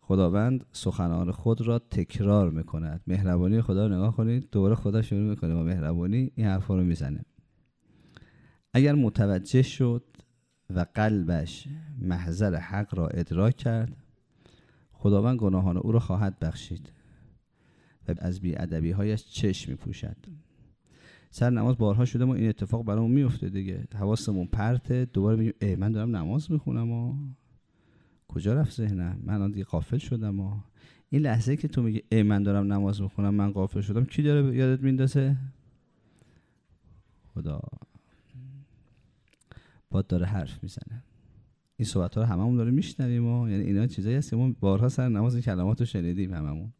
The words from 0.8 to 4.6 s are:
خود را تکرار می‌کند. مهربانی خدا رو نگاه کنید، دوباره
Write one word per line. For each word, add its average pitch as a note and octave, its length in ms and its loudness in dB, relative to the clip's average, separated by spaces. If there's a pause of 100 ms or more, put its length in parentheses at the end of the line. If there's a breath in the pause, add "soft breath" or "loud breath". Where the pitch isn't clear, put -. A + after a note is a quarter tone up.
خود A2+ 280 0
را A#2 180 0
تکرار G2+ 720 2
می‌کند. D#2+ 560 -6
مهربانی F#2 560 2
خدا G2+ 240 2
رو G#2 80 2
نگاه G2+ 220 0
کنید، A#2 360 0
دوباره G2+ 220 4